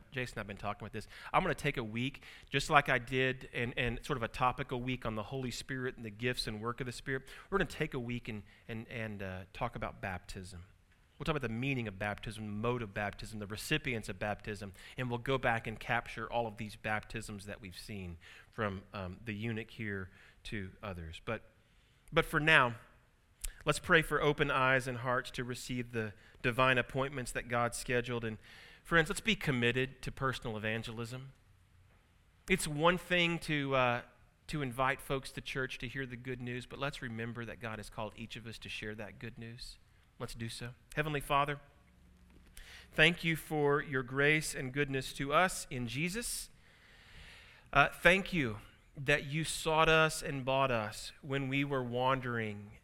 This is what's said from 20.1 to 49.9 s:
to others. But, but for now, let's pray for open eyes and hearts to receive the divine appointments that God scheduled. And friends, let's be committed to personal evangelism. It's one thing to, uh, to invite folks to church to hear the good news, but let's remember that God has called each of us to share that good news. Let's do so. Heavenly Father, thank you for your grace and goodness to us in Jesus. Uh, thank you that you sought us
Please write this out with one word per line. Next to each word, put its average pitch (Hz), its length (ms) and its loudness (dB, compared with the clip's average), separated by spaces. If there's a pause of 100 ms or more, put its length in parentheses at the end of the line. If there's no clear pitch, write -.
to 95 280 -8 (120)
others. 87 400 -10
But, 110 180 -6 (720)
but 156 140 4
for 156 160 2
now, 143 340 10 (880)
let's 151 140 4
pray 170 220 6
for 147 200 0
open 147 300 4
eyes 131 380 4
and 123 80 -2
hearts 127 340 0
to 127 140 -4
receive 123 480 -4
the 110 180 -2 (300)
divine 127 360 6
appointments 131 540 0
that 120 160 -4
God 120 280 2
scheduled. 120 500 0
And 110 120 -4 (460)
friends, 165 260 6
let's 196 120 -4
be 220 140 4
committed 127 680 2
to 117 100 -4
personal 123 460 -2
evangelism. 113 720 -4 (1200)
It's 185 180 2
one 160 300 4
thing 170 420 2
to, 143 340 0
uh, 123 280 4 (460)
to 151 140 -4
invite 131 380 2
folks 135 320 -4
to - 80 -10
church 131 380 -4
to 131 100 -8
hear 135 180 -6
the 123 120 -10
good 127 240 -8
news, 123 240 -6
but 123 120 -12
let's 139 240 -4
remember 117 440 -6
that 90 160 -12
God 110 180 -6
has 104 100 -12
called 107 280 -6
each 113 180 -10
of 110 120 -12
us 110 100 -10
to - 100 -14
share 107 280 -8
that 101 220 -10
good 113 200 -10
news. 117 400 -12 (400)
Let's 120 160 -8
do 117 140 -6
so. 120 220 -8 (260)
Heavenly 151 240 0
Father, 143 400 2 (1300)
thank 165 320 6
you 165 100 4
for 147 480 2
your 135 180 -2
grace 143 540 2
and 131 160 -4
goodness 135 400 -2
to 139 220 -4
us 180 360 2
in 123 200 -4
Jesus. 175 580 -4 (1300)
Uh, 147 160 8 (120)
thank 185 300 6
you 127 240 2 (400)
that 147 300 2
you 151 180 -2
sought 160 460 4
us 160 320 6